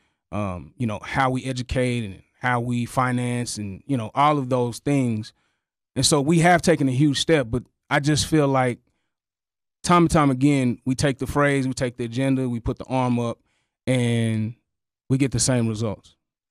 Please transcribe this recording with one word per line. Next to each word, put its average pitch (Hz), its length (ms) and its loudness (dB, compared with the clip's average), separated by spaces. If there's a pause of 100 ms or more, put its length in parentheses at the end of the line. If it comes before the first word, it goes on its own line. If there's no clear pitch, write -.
(300)
um, 92 460 -8
you 123 100 -4
know, 107 160 -6
how 135 280 0
we 127 160 -4
educate 123 580 -4
and 92 180 -14 (180)
how 123 200 0
we 120 240 -2
finance 123 720 -2
and, 101 300 -10
you 139 100 -2
know, 110 180 -8
all 147 240 2
of 127 120 -6
those 123 280 -2
things. 123 540 -2 (680)
And 127 60 0
so 147 160 2
we 165 160 2
have 170 240 6
taken 147 260 2
a 131 40 0
huge 139 260 2
step, 143 320 2
but 120 120 -2 (280)
I 147 100 2
just 147 260 0
feel 147 220 2
like 127 300 0 (1040)
time 175 220 4
and 160 60 2
time 147 200 4
again, 131 560 2
we 127 80 0
take 139 240 0
the 131 80 -6
phrase, 143 420 0
we 131 60 -6
take 123 240 -4
the 120 80 -4
agenda, 131 420 -2
we 120 100 -4
put 120 200 -6
the - 80 -16
arm 127 320 0
up, 117 200 -4 (480)
and 117 680 0 (560)
we 135 80 2
get 135 120 2
the 123 80 -4
same 120 300 0
results. 110 480 -6 (340)